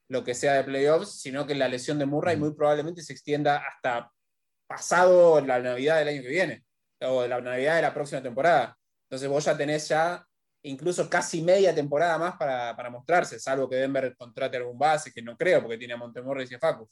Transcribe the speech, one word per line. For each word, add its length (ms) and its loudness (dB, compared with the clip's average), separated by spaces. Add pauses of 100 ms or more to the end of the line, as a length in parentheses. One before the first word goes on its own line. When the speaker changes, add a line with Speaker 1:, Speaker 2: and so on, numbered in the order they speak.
Speaker 1:
lo 160 -4
que 100 -4
sea 200 2
de 100 4
playoffs, 560 0
sino 260 -6
que 80 -4
la 140 0
lesión 300 -4
de 80 0
Murray 300 0
Speaker 2:
Mm. 40 -2
Speaker 1:
muy 140 -2
probablemente 480 0
se 100 -14
extienda 540 -2
hasta 440 -6 (580)
pasado 720 6
la 200 0
Navidad 380 0
del 100 2
año 140 -4
que 60 -12
viene, 360 -4 (360)
o 260 0
la 140 -4
Navidad 360 0
de 60 2
la 120 0
próxima 280 -6
temporada. 540 2 (320)
Entonces 200 -6
vos 160 0
ya 120 0
tenés 320 -2
ya 360 0 (380)
incluso 460 -4
casi 340 -2
media 320 6
temporada 440 0
más 180 -4
para, 400 -4
para 140 -12
mostrarse, 480 -2
salvo 300 -2
que 80 -2
Denver 400 -2
contrate 400 -6
algún 220 -8
base, 340 0
que 100 -14
no 140 -14
creo, 260 4
porque 160 -6
tiene 160 -12
a 20 -8
Montemorris 540 -8
y 60 -14
a 20 -14
Facu. 340 -2